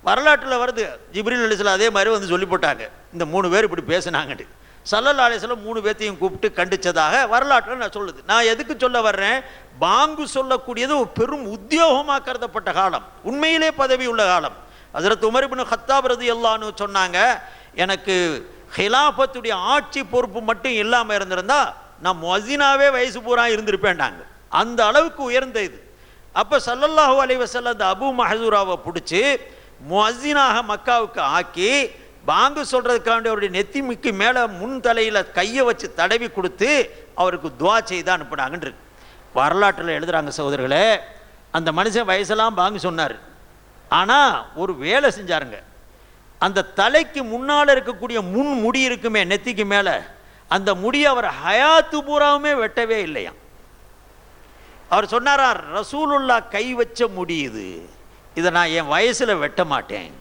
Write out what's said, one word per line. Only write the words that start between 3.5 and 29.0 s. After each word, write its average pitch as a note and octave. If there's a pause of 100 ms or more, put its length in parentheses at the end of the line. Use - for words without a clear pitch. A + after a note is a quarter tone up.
பேர் G#3
இப்படி E3+
பேசினாங்கன்னு. D3+ (440)
ஸல்லல்லாஹு C4
அலைஹி A#3
வஸல்லம் A3
மூணு A3
பேர்த்தையும் G#3
கூப்பிட்டு F#3
கண்டிச்சதாக F3+
வரலாற்றுல A#3+
நான் A#3+
சொல்லுது. G3 (100)
நான் A3+
எதுக்கு A3+
சொல்ல B3
வர்றேன்? G#3+ (380)
பாங்கு C#4+
சொல்லக்கூடியது B3+
ஒரு C4+
பெரும் A#3
உத்தியோகமா C#4+
கருதப்பட்ட A3+
காலம், F3 (180)
உண்மையிலே D#4
பதவி C4
உள்ள A3+
காலம். F3 (420)
ஹஜ்ரத் G3+
உமர் B3+
இப்னு B3+
கத்தாப் C4
ரலியல்லாஹு A#3
அன்ஹு G#3+
சொன்னாங்க, G3 (340)
"எனக்கு F3+ (260)
ஹிலாஃபத்துடைய B3+
ஆட்சி C4+
பொறுப்பு A#3
மட்டும் A3+
இல்லாம A3
இருந்திருந்தா G3 (280)
நான் F3+
முஅஸ்ஸினாவே C#4
வயசு B3
பூரா A#3+
இருந்திருப்பேன்டாங்க." G3 (240)
அந்த A3+
அளவுக்கு D4
உயர்ந்த B3
இது. - (400)
அப்ப A#3+
ஸல்லல்லாஹு C4+
அலைஹி B3+
வஸல்லம் A#3+
அந்த G#3
அபூ G#3+
மஹ்சூராவை G#3
பிடிச்சி F#3 (540)